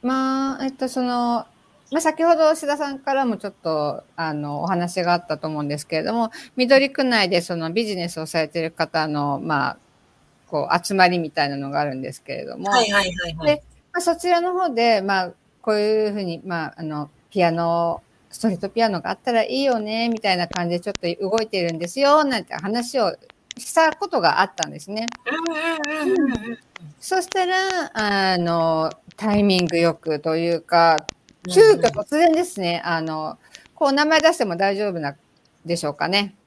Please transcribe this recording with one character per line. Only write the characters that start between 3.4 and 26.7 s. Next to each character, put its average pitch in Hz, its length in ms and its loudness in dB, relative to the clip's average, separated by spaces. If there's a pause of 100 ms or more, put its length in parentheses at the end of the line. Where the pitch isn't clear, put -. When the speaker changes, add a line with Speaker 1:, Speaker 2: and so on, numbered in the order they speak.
Speaker 1:
ょ - 20 -6
っ 185 40 -14 (100)
と、 151 400 -2 (120)
あ 160 180 -4
の、 147 280 -6
お 160 60 -4
話 175 340 -2
が 175 120 2
あ - 40 4
っ 170 100 -6
た 151 120 -4
と 160 80 -8
思 156 140 -4
う - 20 -4
ん 143 40 -4
で 147 100 -4
す 147 100 -10
け 160 100 -4
れ 156 60 -2
ど 220 100 -2
も、 233 160 0 (260)
緑 269 360 4
区 277 120 -2
内 220 260 2
で 175 120 2
そ 175 140 -6
の 160 160 -4
ビ 220 140 0
ジ 208 100 -4
ネ 175 140 -4
ス 170 100 -10
を 156 80 -6
さ 165 140 -2
れ 156 60 0
て 165 140 -6
る 160 80 -4
方 160 380 -2
の、 143 340 -2
ま 139 300 -2
あ、 - 60 -12 (680)
こ 143 240 -4
う、 165 160 0
集 202 60 -4
ま 185 140 6
り 180 100 2
み 160 140 -4
た 151 140 0
い 139 40 -4
な 139 80 -6
の 139 140 -8
が 147 80 -2
あ 147 60 0
る 135 100 -6
ん 131 80 -8
で 131 100 -8
す - 80 -16
け 135 140 -10
れ 143 100 -10
ど - 140 -14
も、 190 100 -4
Speaker 2:
は 233 160 4
い 208 60 -4
は 202 120 2
い 185 100 -2
は 175 160 -8
い 160 60 -10
は 160 100 -10
い。 - 100 6
Speaker 1:
で、 - 80 -12 (300)
ま 349 60 -2
あ、 - 20 -2
そ 339 140 2
ち 349 140 -4
ら 339 120 4
の 359 120 -2
方 359 160 0
で、 233 320 2
ま 196 260 0
あ、 - 40 -10 (300)
こ - 120 -2
う 208 60 0
い 214 300 2
う 202 40 -4
ふ 214 40 -4
う 202 60 -4
に、 170 220 -6
ま 170 220 -4
あ、 - 100 -12
あ 165 60 -12
の、 151 260 -8 (220)
ピ 190 120 2
ア 170 80 4
ノ、 170 520 0 (260)
ス - 100 -12
ト 226 100 2
リ 190 60 0
ー 175 40 -10
ト 196 100 -6
ピ 226 140 0
ア 226 60 4
ノ 180 120 -2
が 185 80 -6
あ 196 40 -2
っ - 100 -8
た 247 80 -2
ら 226 120 4
い - 60 -2
い 262 140 -2
よ 247 160 2
ね、 220 300 -2
み 226 100 -2
た 196 140 0
い 180 40 0
な 175 100 -2
感 175 220 -2
じ 175 80 0
で - 40 -2
ち 208 80 -6
ょ - 20 -6
っ - 20 -8
と 175 360 -4
動 220 120 2
い 220 60 -4
て 196 160 -2
る 170 100 -2
ん 160 60 -6
で 170 80 -6
す 262 120 -8
よ、 285 240 6
な 254 180 -2
ん - 40 -12
て - 80 -12
話 240 460 -4
を 190 160 0 (420)
し - 160 -8
た 320 220 4
こ 403 120 -6
と 311 140 -2
が 165 200 2
あ - 20 4
っ 190 120 -2
た 160 120 -4
ん 147 40 -12
で 147 80 -12
す 190 120 -14
ね。 220 160 -6 (180)
Speaker 2:
う 311 760 -4
ん 294 40 -4
う - 0 -
ん - 0 -
う - 0 -
ん 370 60 0
う 381 40 2
ん 349 60 0
う 247 160 -2
ん。 220 140 -10
Speaker 1:
う - 20 -10
ん。 233 60 -16 (400)